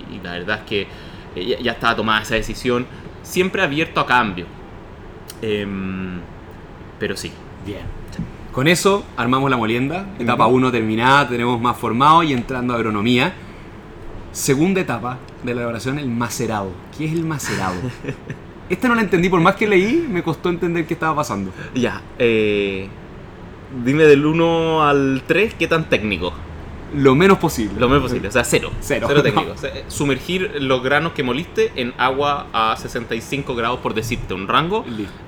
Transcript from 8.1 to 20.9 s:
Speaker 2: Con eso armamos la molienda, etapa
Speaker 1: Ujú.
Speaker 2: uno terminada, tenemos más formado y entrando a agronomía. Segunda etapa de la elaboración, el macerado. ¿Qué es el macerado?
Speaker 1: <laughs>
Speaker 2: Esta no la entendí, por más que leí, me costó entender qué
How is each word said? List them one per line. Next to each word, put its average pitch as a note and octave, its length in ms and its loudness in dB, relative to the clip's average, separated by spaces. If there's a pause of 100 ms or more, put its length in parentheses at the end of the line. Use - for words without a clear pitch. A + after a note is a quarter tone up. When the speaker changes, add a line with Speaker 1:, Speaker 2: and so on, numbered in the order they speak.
Speaker 2:
Con C3 160 0
eso G3 360 4 (120)
armamos C3 320 2
la C3 80 2
molienda, B2+ 500 0 (120)
etapa A#2 280 4
Speaker 1:
Ujú. B2 100 6
Speaker 2:
uno B2+ 160 4
terminada, A#2+ 560 4
tenemos A#2+ 320 0
más A#2 180 2
formado C#3 460 6
y D3 80 2
entrando B2 420 -2
a - 20 0
agronomía. A#2 560 2 (1000)
Segunda E3+ 480 2
etapa B2 380 -4 (240)
de A#2+ 120 -4
la B2 80 -4
elaboración, A#2 360 -4
el D3 100 -4
macerado. A2 640 -2 (240)
¿Qué D3+ 100 -4
es D#3 60 -2
el E3 120 0
macerado? G2+ 500 -2 (500)
Speaker 1:
<laughs> - 440 -14
Speaker 2:
Esta F3+ 200 0
no A#3 60 4
la A#3 80 2
entendí, F#3 260 4
por F#3+ 120 4
más - 160 6
que A3 100 0
leí, G#3 420 4
me F3 140 -2
costó E3 280 -2
entender E3+ 360 0
qué E3+ 80 -2